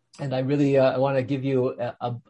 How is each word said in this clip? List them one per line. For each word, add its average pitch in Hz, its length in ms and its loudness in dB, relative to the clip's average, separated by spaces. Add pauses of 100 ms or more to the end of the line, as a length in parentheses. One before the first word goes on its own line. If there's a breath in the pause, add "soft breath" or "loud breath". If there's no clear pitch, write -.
(200)
And 135 160 -6
I 131 40 -2
really, 139 380 2
uh, 131 140 4
I 127 80 -2
wanna 135 240 0
give 131 200 -4
you, 131 260 0
a, - 320 -8
a, 123 140 -6 (140)